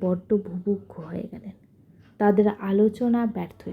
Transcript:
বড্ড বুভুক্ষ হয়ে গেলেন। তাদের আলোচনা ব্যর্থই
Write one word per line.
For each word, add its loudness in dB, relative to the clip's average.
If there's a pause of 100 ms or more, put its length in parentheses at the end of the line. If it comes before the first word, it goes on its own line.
বড্ড -2
বুভুক্ষ -4
হয়ে -10
গেলেন। -16 (680)
তাদের 6
আলোচনা 2
ব্যর্থই -8